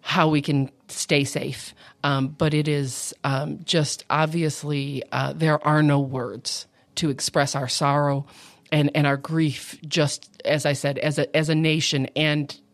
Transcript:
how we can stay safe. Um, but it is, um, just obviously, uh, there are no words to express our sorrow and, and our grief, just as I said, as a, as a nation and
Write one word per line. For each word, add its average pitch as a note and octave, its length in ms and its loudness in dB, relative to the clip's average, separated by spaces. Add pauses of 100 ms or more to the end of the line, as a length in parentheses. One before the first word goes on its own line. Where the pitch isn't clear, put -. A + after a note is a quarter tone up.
how D#3+ 280 2
we D3+ 140 2
can C#3+ 300 0 (160)
stay - 340 0
safe. C#3+ 500 -6 (300)
Um, C#3 340 0
but D#3 160 0
it D3+ 140 0
is, C#3+ 560 -4
um, C#3+ 400 -4
just - 480 -2
obviously, D3 1000 -2
uh, C3+ 220 -2
there D#3+ 300 2
are D3+ 200 4
no C#3+ 160 6
words C3 680 -6 (300)
to D#3 140 0
express C#3 440 0
our C#3 140 -4
sorrow C#3+ 580 2 (460)
and, D3 240 4
and D3 100 4
our C#3 100 4
grief, D#3 720 -2
just - 580 -2
as D3 220 0
I D3 60 2
said, C#3 260 -2
as D3+ 220 -2
a, - 160 0
as D#3 120 2
a E3 60 2
nation D#3 520 2 (100)
and D3+ 440 0 (140)